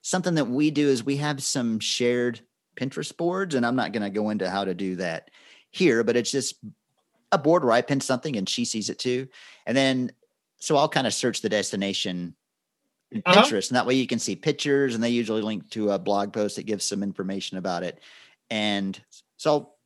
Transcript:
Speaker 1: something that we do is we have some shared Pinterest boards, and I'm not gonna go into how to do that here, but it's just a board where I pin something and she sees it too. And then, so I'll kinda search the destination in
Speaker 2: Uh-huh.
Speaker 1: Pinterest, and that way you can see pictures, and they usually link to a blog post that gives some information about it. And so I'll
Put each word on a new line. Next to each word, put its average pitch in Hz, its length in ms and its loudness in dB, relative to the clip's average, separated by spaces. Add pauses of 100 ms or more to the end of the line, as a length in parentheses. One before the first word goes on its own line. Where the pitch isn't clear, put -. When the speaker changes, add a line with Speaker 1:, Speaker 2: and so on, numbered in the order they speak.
Speaker 1:
something 180 340 0
that 139 100 2
we 143 240 2
do 147 180 2
is 120 160 2
we 139 120 0
have 143 260 -4
some 117 380 -2
shared 120 600 0 (360)
Pinterest - 400 -6
boards, 175 380 -2
and 120 120 2
I'm 123 100 0
not 101 160 -2
gonna 104 180 -2
go 107 200 -2
into 98 180 -2
how 98 160 -2
to 95 100 -2
do 92 220 -4
that 85 340 -6 (400)
here, 117 340 4
but 117 120 2
it's 117 140 0
just 135 240 -2 (800)
a 196 60 4
board 156 260 4
where 117 100 4
I 120 80 6
pin 139 180 0
something 123 360 -2
and 98 120 -2
she 120 160 -2
sees 107 240 -4
it 98 100 -6
too. 127 300 -2 (380)
And 120 100 0
then, 131 360 2 (480)
so 156 160 0
I'll 151 120 4
kinda 131 220 0
search - 320 -2
the 110 80 -2
destination 95 840 -2 (760)
in 214 140 -6
Speaker 2:
Uh-huh. 190 180 8
Speaker 1:
Pinterest, 104 280 0
and 123 60 2
that 123 100 4
way 127 80 2
you 131 120 2
can 117 120 -2
see 101 180 -4
pictures, 139 580 0
and 113 80 -2
they 120 60 2
usually 113 320 0
link 107 300 -6
to 107 220 0
a 98 60 2
blog 101 340 0
post 104 240 -2
that 92 100 -10
gives 104 180 -4
some 101 180 -4
information 95 540 -6
about 90 260 -4
it. 87 180 -8 (500)
And 101 500 -2 (380)
so 156 120 0
I'll 143 360 -2